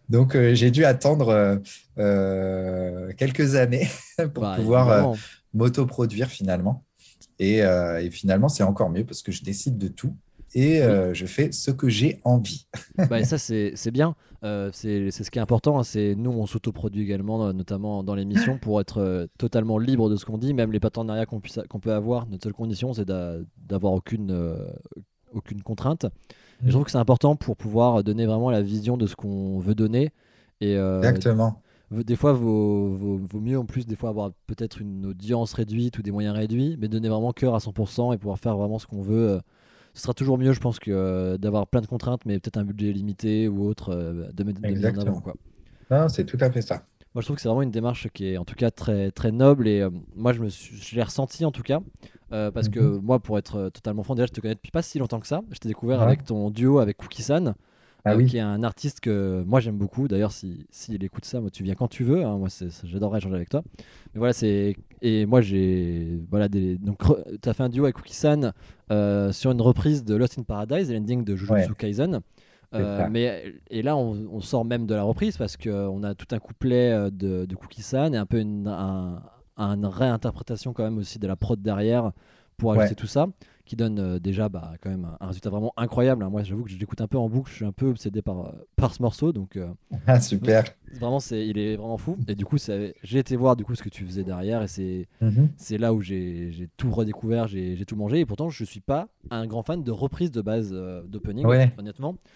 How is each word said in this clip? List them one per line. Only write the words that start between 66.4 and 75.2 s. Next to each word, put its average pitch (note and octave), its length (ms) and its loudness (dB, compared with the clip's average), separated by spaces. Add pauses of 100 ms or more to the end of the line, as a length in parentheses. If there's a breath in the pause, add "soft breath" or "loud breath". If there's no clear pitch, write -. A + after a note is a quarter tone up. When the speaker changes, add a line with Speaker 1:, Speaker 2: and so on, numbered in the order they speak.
Speaker 2:
des... F#2 320 0
donc, G2+ 240 -4
re-, - 180 6 (200)
t'as A#2 120 -2
fait - 80 -4
un B2+ 80 0
duo B2 140 0
avec C3+ 140 0
Cookie - 180 -16
San, D3 380 2 (380 soft breath)
euh, G2+ 400 2
sur C3 200 0
une A#2+ 100 2
reprise B2+ 420 4
de G#2+ 120 0
Lost A#2+ 240 0
in - 40 -8
Paradise, A#2 480 -2
l'ending A2+ 320 -2
de G2+ 120 -2
Jujutsu G2 180 -2
Speaker 1:
Ouais. G2 140 4 (100)
Speaker 2:
Kaisen. A#2 440 -2 (520 soft breath)
Speaker 1:
C'est - 60 -2
Speaker 2:
Euh, G2+ 220 -2
Speaker 1:
ça. F#2+ 80 -2
Speaker 2:
mais, A2 440 -2 (160)
et A2 140 -4
là, D3 120 2
on, A2 360 -2
on G#2+ 100 -8
sort A#2 240 0
même A#2 220 -2
de G#2+ 80 2
la G#2 80 0
reprise F#3+ 340 0